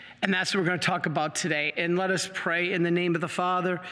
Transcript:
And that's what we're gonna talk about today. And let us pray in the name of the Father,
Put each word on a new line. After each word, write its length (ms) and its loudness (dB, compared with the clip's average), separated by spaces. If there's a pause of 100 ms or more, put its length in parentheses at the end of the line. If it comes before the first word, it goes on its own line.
(240)
And 80 4
that's 220 0
what 60 2
we're 60 2
gonna 120 0
talk 280 0
about 280 0
today. 420 -2
And 220 0
let 140 2
us 200 -2
pray 420 0
in 100 2
the 80 4
name 240 2
of 40 -2
the 60 -2
Father, 540 0 (120)